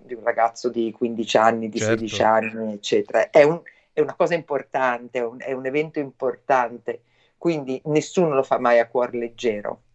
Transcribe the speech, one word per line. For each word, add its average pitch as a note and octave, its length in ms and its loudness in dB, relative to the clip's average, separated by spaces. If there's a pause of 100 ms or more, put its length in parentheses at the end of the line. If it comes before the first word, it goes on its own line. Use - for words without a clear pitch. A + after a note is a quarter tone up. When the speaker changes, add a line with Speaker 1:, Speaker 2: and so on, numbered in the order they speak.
Speaker 1:
di B2 100 -18
un A2 80 -14
ragazzo A#2 460 0
di A#2 240 -2
quindici A#2 460 0
anni, A2+ 320 2
di A2 80 -8
Speaker 2:
Certo. G#2+ 160 2
Speaker 1:
sedici A2 280 -2
anni, A2 520 0
eccetera. G#2+ 560 0
È D#3 120 8
un, D#3 200 2 (280)
è - 100 -2
una D3 140 -2
cosa E3+ 200 0
importante, C3 840 -4
è A#2+ 60 -2
un, A#2 160 -8
è C3+ 120 -8
un C3 120 -6
evento D3+ 340 -4
importante, B2 1040 -2 (360)
quindi C#3 480 -2
nessuno D#3 480 2
lo C3+ 80 4
fa A#2 160 0
mai A#2+ 220 4
a A#2 60 0
cuor B2 280 -2
leggero. A#2 680 -4 (120)